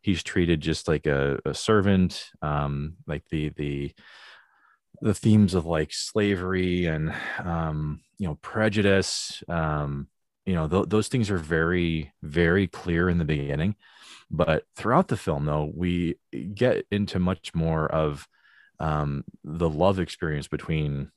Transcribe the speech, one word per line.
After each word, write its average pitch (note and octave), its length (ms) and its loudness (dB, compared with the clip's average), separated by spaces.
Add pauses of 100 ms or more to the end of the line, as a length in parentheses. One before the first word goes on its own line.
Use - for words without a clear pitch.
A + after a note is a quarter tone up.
he's F#2 220 0
treated E2+ 380 2
just D#2 280 -2
like D#2 180 0
a, C#2 380 0
a C#2+ 100 -2
servant, G2 760 2 (100)
um, D2 540 -2 (120)
like, D2+ 240 -8
the, D2+ 200 -4
the, C#2+ 440 -6 (1080)
the A2 120 2
themes G#2+ 400 6
of, F2 100 2
like, D#2+ 300 -2
slavery F#2 920 0
and, D#2 280 -2 (240)
um, D#2 640 -4 (180)
you G2 80 -4
know, D#2 160 -2
prejudice, G2+ 1040 0
um, D2+ 600 -2 (360)
you F#2+ 100 0
know, D#2+ 140 0
th-, F2+ 200 2
those G#2+ 200 0
things A2+ 220 0
are F#2+ 80 0
very, E2 760 0 (100)
very E2+ 440 4
clear E2+ 420 0
in F2 80 2
the E2+ 80 2
beginning. D2+ 520 -2 (540)
But D#2+ 340 2 (120)
throughout C3 320 2
the A2 80 -2
film, D2 300 -2
though, D2+ 280 -2
we F2 420 0 (380)
get A#2+ 360 0
into G2+ 280 -2
much F#2 360 -2
more D#2+ 360 0
of, D2+ 380 -2 (500)
um, D2+ 460 -2 (180)
the E2 280 -2
love F2+ 300 2
experience D2+ 480 -4
between D2 680 -4